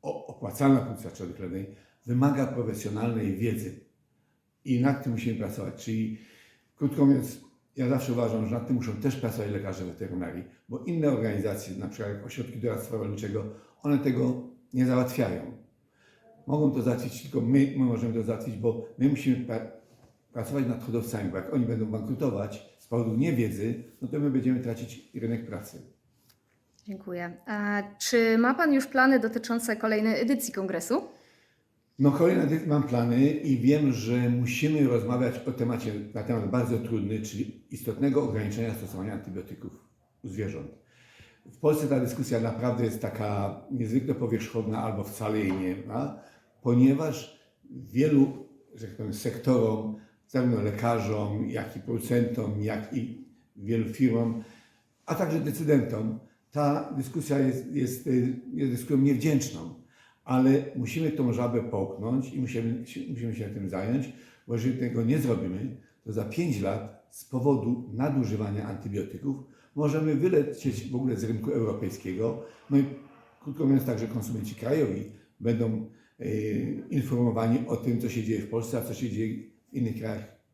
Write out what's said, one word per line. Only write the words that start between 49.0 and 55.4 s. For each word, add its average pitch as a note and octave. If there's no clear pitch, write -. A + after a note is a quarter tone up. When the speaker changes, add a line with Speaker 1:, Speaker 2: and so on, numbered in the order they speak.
Speaker 1:
sektorom, A2
zarówno B2
lekarzom, G#2
jak -
i -
producentom, A2+
jak G#2+
i A#2
wielu A2
firmom, A#2
a E3
także D#3+
decydentom, A2+